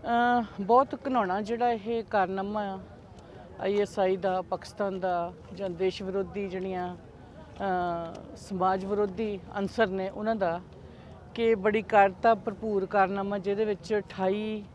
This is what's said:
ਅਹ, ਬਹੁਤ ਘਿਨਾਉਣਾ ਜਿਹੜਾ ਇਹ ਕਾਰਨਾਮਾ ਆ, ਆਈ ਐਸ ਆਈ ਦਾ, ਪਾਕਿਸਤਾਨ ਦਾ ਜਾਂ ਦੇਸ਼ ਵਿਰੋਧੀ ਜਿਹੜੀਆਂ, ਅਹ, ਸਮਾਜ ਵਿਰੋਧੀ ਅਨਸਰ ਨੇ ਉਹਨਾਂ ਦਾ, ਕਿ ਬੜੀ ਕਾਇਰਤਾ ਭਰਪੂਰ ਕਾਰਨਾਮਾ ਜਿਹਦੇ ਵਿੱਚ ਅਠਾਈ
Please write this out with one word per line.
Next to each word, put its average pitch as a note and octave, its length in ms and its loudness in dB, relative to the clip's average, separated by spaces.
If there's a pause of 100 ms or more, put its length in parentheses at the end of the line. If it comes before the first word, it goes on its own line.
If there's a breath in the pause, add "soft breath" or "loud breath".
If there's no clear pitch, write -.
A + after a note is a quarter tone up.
ਅਹ, A#3+ 380 4 (180)
ਬਹੁਤ B3+ 340 6
ਘਿਨਾਉਣਾ G#3+ 460 0
ਜਿਹੜਾ A#3 300 0
ਇਹ A3+ 320 -2
ਕਾਰਨਾਮਾ G3 600 0
ਆ, F#3+ 160 -4 (800 loud breath)
ਆਈ G3+ 200 2
ਐਸ G3+ 180 -2
ਆਈ F#3+ 180 4
ਦਾ, F#3 240 0
ਪਾਕਿਸਤਾਨ F#3+ 580 -4
ਦਾ F3 340 -2 (200)
ਜਾਂ F#3+ 160 -6
ਦੇਸ਼ F#3 340 0
ਵਿਰੋਧੀ F#3+ 440 -4
ਜਿਹੜੀਆਂ, F3+ 480 -4
ਅਹ, - 1400 -4
ਸਮਾਜ F#3 500 0
ਵਿਰੋਧੀ G#3 540 -2 (200)
ਅਨਸਰ G3 280 2
ਨੇ F#3+ 220 -2
ਉਹਨਾਂ G#3+ 260 -2
ਦਾ, F3+ 260 0 (760 loud breath)
ਕਿ A3+ 200 6
ਬੜੀ G#3 260 2
ਕਾਇਰਤਾ G3+ 540 6
ਭਰਪੂਰ G3+ 500 -2
ਕਾਰਨਾਮਾ G3 520 2
ਜਿਹਦੇ G3+ 280 0
ਵਿੱਚ G#3+ 320 -2
ਅਠਾਈ G#3 680 -2 (120)